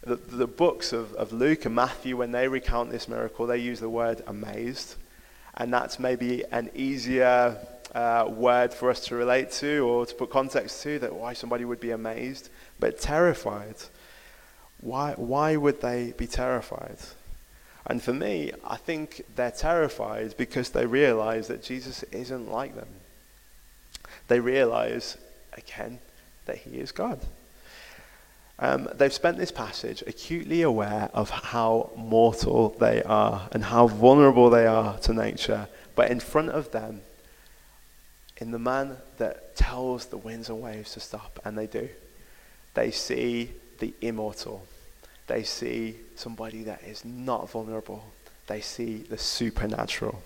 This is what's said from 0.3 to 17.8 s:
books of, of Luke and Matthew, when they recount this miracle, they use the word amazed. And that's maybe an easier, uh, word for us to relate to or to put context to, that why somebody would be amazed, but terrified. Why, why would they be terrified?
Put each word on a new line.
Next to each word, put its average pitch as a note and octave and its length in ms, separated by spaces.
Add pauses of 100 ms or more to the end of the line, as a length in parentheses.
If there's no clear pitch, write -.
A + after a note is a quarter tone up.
books - 460
of, A2+ 220
of A2 180
Luke D3 320
and A2+ 100
Matthew, B2+ 420
when A#2+ 160
they B2+ 160
recount B2+ 420
this A#2 180
miracle, A#2 380
they A#2+ 120
use A#2+ 220
the A2+ 80
word A2+ 380
amazed. G#2+ 680 (640)
And A#2+ 160
that's - 260
maybe B2 540
an A#2 220
easier, B2 840 (360)
uh, A#2 340
word B2 440
for B2+ 180
us B2 160
to - 80
relate B2 360
to D3 300
or A#2+ 260
to - 80
put B2 160
context C3+ 520
to, D3 180
that A#2+ 140
why A2+ 180
somebody A#2+ 320
would A#2+ 160
be A#2 100
amazed, A2+ 600 (280)
but - 220
terrified. A2 760 (1040)
Why, C3+ 340
why D3 420
would C#3+ 240
they B2 360
be A#2+ 100
terrified? - 720 (880)